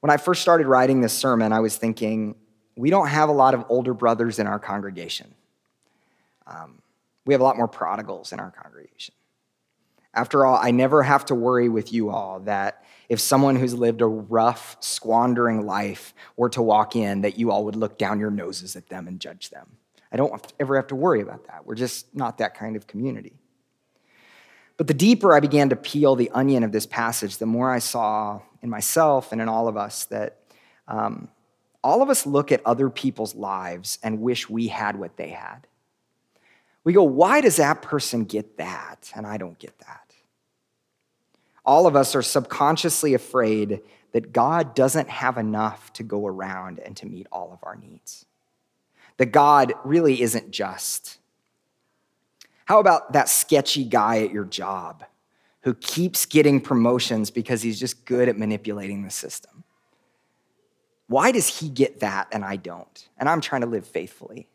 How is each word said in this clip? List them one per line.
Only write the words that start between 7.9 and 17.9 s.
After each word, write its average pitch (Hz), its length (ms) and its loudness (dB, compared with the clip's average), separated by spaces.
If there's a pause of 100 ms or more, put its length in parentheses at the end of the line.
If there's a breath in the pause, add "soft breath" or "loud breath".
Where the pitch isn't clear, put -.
in - 60 -10
our 92 120 -14
congregation. - 600 -20 (1000)
After 135 320 2
all, 127 160 6
I 123 100 2
never 131 320 4
have 139 220 2
to 135 100 -2
worry 120 340 2
with 110 240 -4
you 110 160 -2
all 95 320 -8
that 98 420 -6 (240 soft breath)
if 113 120 -2
someone 135 360 4
who's 127 180 0
lived 117 280 0
a 117 60 4
rough, 110 720 -2
squandering 117 880 0
life 101 480 -8 (220 loud breath)
were 120 140 0
to 123 120 -4
walk 107 340 2
in, 101 260 -2
that 101 160 -2
you 117 140 0
all 104 140 0
would 104 100 -8
look 110 220 -4